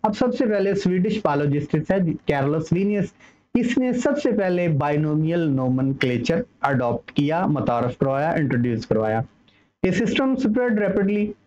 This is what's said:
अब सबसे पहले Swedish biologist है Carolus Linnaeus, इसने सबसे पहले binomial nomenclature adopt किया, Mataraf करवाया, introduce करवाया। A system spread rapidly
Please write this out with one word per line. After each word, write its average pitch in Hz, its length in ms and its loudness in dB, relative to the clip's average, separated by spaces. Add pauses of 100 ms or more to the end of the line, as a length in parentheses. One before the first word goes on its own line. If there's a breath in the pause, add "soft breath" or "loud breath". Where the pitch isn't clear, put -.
अब 214 80 0
सबसे 247 320 0
पहले 196 300 0
Swedish 185 500 0
biologist 147 640 0
है 180 220 2
Carolus 147 600 -2
Linnaeus, 196 400 0 (420 loud breath)
इसने 247 380 0
सबसे 254 380 0
पहले 185 360 0
binomial 151 720 0
nomenclature 131 1040 0 (180)
adopt 127 480 -2
किया, 156 360 0
Mataraf 123 520 -2
करवाया, 139 340 0
introduce 123 520 -2
करवाया। 110 380 0 (600 soft breath)
A 185 60 0
system 262 440 0
spread 247 360 0
rapidly 208 560 0 (200)